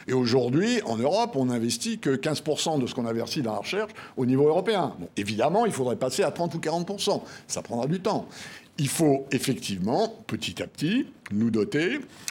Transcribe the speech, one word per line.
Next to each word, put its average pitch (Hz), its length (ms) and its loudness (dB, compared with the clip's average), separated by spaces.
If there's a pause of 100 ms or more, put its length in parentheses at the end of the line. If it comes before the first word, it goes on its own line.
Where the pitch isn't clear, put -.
Et 123 60 2
aujourd'hui, 131 720 4
en 113 100 0
Europe, 180 380 2
on 131 120 2
n'investit 123 520 -2
que 139 160 2
quinze 143 260 -2
pour 151 200 -2
cent 160 180 0
de 123 80 2
ce 110 80 -6
qu'on 120 120 -2
investit 113 360 -2
dans 110 100 -2
la 101 60 -2
recherche 202 340 -4 (240)
au 131 80 0
niveau 131 240 6
européen. 175 500 2
Bon, 90 100 -10 (100)
évidemment, 127 480 2
il 170 60 0
faudrait 123 240 0
passer 131 260 0
à 147 80 2
trente 170 240 -2
ou 170 40 -6
quarante 160 280 -2
pour 202 160 -6
cent. 180 200 0 (260)
Ça - 120 -6
prendra 117 260 -2
du 180 140 0
temps. 175 280 -2 (500)
Il 139 100 2
faut 139 440 4
effectivement, 123 760 0 (180)
petit - 360 -6
à - 40 -6
petit, 226 380 -2 (260)
nous 110 200 2
doter 143 500 2 (300)